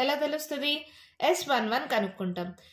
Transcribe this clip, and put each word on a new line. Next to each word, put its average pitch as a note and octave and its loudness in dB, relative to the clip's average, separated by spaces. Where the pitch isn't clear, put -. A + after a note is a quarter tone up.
ఎలా C#4+ 2
తెలుస్తుంది? D4 -2
ఎస్ F4 2
వన్ A3+ 2
వన్ C4 0
కనుక్కుంటాం. F#3 -2